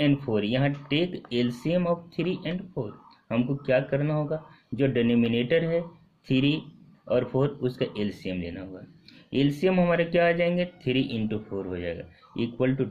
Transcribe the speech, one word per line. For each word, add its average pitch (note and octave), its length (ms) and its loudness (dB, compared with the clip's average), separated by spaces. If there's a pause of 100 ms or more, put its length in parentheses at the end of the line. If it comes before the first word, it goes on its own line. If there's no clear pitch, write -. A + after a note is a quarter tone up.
and C#3+ 240 4
four। G#2+ 200 0
यहाँ C3 260 2 (220)
take F3 240 0 (200)
L A#2+ 180 2
C D#3+ 240 -2
M F3 100 0
of E3+ 240 -2
three E3+ 320 -2
and F3 180 -4 (120)
four। A2+ 160 -6 (400)
हमको B2+ 260 0
क्या C3+ 260 2
करना D3 320 -2
होगा? D3+ 280 -2 (320)
जो C3 140 2
denominator A#2+ 760 2
है E3 160 0 (460)
थ्री C#3 300 2 (520)
और B2 160 2
फ़ोर, C3+ 240 2
उसका B2+ 380 -4 (120)
एलसीएम F#2 420 -4
लेना F2 200 -8
होगा। F#2+ 260 -14 (480)
एलसीएम D3 460 2
हमारे E3+ 260 4
क्या E3+ 220 4
आ F3 40 4
जाएंगे? F3 320 0 (140)
three C3 360 0
into G#2+ 260 -2
four G2 260 -8
हो F2+ 120 -6
जाएगा, F2 260 -6 (340)
equal B2 380 0
to C3+ 140 -2